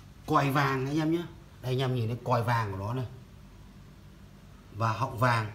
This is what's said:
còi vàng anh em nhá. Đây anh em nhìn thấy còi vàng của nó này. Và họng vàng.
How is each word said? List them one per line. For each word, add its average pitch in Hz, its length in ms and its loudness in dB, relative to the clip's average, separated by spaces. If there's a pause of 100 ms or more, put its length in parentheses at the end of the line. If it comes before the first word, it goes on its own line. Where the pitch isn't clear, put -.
(260)
còi 139 240 4
vàng 135 360 2
anh 147 120 0
em 160 140 2
nhá. 175 100 2 (400)
Đây 127 100 -2
anh 127 60 2
em 127 160 2
nhìn 113 140 0
thấy 120 160 -2
còi 123 180 2
vàng 113 300 0
của 95 60 -6
nó 104 160 -4
này. 127 120 -4 (1700)
Và 110 160 2
họng 110 260 -4
vàng. 113 360 4